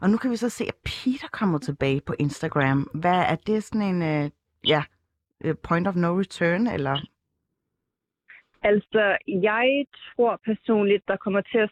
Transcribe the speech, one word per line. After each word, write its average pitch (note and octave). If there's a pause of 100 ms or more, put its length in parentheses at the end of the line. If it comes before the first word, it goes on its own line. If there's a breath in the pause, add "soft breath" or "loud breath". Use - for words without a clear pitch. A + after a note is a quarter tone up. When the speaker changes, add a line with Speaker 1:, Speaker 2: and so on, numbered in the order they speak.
Speaker 1:
Og F#3
nu A3
kan B3+
vi A#3
så A#3
se, -
at -
Peter -
kommer F3
tilbage C#3
på -
Instagram. C#3
Hvad F3 (120)
er E3 (100)
det G#3+
sådan A3 (120)
en, F3
øh, D3+ (360)
ja, D3+ (600)
øh, D#3 (140)
point F3
of F#3+
no F3
return, F#3
eller? C#3 (1700 loud breath)
Speaker 2:
Altså, G#3 (120)
jeg A3+ (320)
tror A#3
personligt, G#3
der G3
kommer G3+
til -
at G#3+